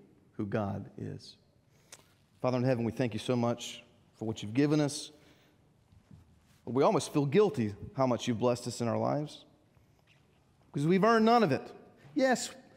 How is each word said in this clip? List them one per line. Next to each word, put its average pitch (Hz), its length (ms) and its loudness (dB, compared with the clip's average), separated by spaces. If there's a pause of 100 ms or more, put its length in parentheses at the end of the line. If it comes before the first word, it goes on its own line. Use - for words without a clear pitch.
(340)
who 110 120 -6
God 101 520 -4
is. 104 400 -14 (1040)
Father 127 160 0
in 120 60 0
heaven, 123 200 0
we 113 80 0
thank 117 220 -2
you 110 60 -6
so 127 160 -2
much 120 480 -4 (320)
for 110 100 -10
what 110 160 -6
you've 104 120 -10
given 147 260 2
us. 143 320 -4 (1500)
We 123 180 0
almost 170 280 2
feel 143 140 0
guilty 135 480 2 (220)
how 135 100 2
much 120 220 -2
you've 117 120 -2
blessed 123 280 0
us 120 140 -8
in 120 60 -2
our 110 100 -2
lives 131 480 -4 (1200)
because 147 200 -2
we've 185 160 4
earned 220 220 6
none 233 180 6
of 165 80 2
it. - 200 -4 (420)
Yes, 262 380 0 (260)